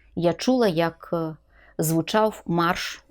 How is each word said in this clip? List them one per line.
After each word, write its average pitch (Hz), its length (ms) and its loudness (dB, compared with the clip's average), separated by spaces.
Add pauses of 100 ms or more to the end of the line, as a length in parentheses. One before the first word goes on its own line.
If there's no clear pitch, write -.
(160)
я 170 160 2
чула, 240 360 2
як, 165 440 -2
е, 160 240 -2 (420)
звучав 165 680 0
марш 170 640 -2